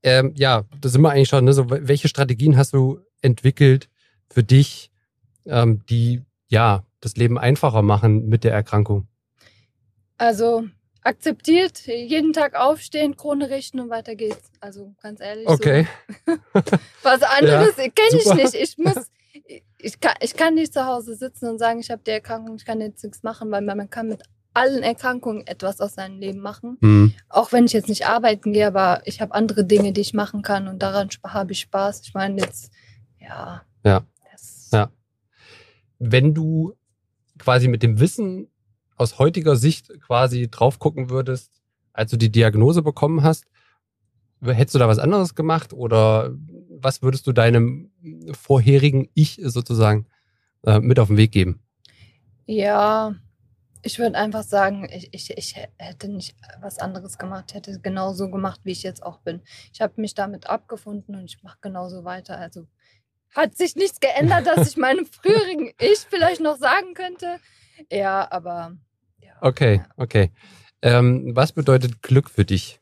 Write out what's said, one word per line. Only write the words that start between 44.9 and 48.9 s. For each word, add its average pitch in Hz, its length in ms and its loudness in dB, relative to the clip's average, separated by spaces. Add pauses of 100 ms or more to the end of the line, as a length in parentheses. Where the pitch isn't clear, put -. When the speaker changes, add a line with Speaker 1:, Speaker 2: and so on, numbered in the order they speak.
Speaker 1:
anderes 185 380 0
gemacht 160 360 -4
oder 113 600 2 (360)
was 135 340 -6
würdest 131 260 -2
du 131 40 -2
deinem 117 600 2 (400)
vorherigen 135 840 2